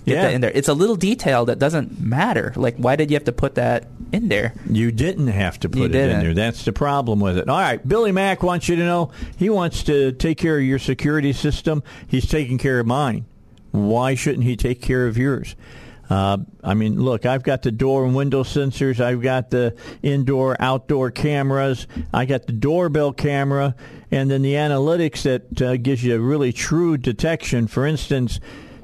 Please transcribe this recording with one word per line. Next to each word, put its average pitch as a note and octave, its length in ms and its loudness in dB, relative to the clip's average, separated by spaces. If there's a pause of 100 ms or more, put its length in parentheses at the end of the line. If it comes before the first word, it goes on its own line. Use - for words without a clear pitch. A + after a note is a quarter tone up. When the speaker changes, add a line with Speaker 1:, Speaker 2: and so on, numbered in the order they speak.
Speaker 1:
Get A#2+ 100 2
Speaker 2:
Yeah. E3 80 0
Speaker 1:
that - 100 2
in B2+ 80 0
there. A#2+ 120 2
It's C#3 140 2
a D3+ 60 2
little G3+ 220 2
detail D#3+ 500 2
that A#2+ 140 0
doesn't C#3+ 420 0
matter. B2+ 540 0
Like, A#2+ 220 0
why B2 180 2
did D3+ 160 0
you D3 40 4
have D3 100 -2
to - 60 2
put - 240 -2
that A#2+ 320 0 (240)
in A3 180 0
there? G#2+ 240 0 (160)
Speaker 2:
You A2+ 220 2
didn't C#3+ 360 0
have G2 340 0
to - 60 -2
Speaker 1:
You - 60 -4
Speaker 2:
put B2+ 80 0 (100)
it - 40 2
in C3+ 140 4
Speaker 1:
didn't. E2+ 140 2
Speaker 2:
there. E2 100 2
That's A2 320 0
the A2+ 80 0
problem C3+ 460 0
with F#2+ 180 2
it. - 120 0
All D3+ 100 2
right, D3 280 -2
Billy G#3+ 240 2
Mack F#3+ 320 0
wants F3 260 0
you F3 80 2
to F3 80 0
know F3 260 0 (260)
he F3+ 120 2
wants F3+ 340 0
to C#3 280 2
take D3+ 260 -2
care D#3+ 200 0
of C#3 60 2
your C3 160 2
security C#3+ 540 0
system. D3 480 -2 (260)
He's B2+ 200 0
taking C3 300 0
care B2+ 220 0
of A#2 80 0
mine. A#2+ 380 0 (460)
Why A#2 440 2
shouldn't B2+ 280 0
he B2 120 2
take B2 260 -2
care B2+ 260 0
of A2+ 100 -2
yours? C3 380 -2 (540)
Uh, G2 280 2 (260)
I F#2+ 100 0
mean, G#2+ 280 0
look, B2 240 0
I've B2+ 180 0
got C3+ 200 0
the B2 80 0
door C3 340 2
and B2+ 100 2
window C#3 300 2
sensors. C3+ 560 0
I've B2 200 0
got B2+ 280 0
the B2 260 0 (260)
indoor, C3+ 560 2
outdoor C3 540 0
cameras. C3+ 720 0 (280)
I B2 100 0
got C3 240 -2
the B2+ 60 -4
doorbell D3 580 2
camera. C#3 640 0 (340)
And C3+ 220 0
then C3+ 100 2
the C3+ 120 2
analytics D3+ 680 0
that, B2+ 380 -2
uh, B2+ 140 2
gives B2+ 300 0
you A#2+ 100 2
a A2+ 40 0
really C3 340 2
true E3 420 0
detection. B2+ 720 0
For B2+ 180 0
instance, C#3 540 -2 (440)